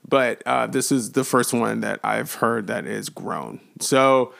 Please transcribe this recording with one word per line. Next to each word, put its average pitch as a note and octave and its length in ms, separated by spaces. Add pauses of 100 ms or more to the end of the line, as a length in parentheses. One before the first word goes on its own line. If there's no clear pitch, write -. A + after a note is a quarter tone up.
But, B2+ 400
uh, B2+ 200
this B2+ 240
is B2 220
the C3 120
first B2 280
one A2+ 280
that G#2+ 220
I've G#2+ 320
heard A2+ 340
that G2 180
is D3+ 240
grown. - 500 (200)
So, C3 600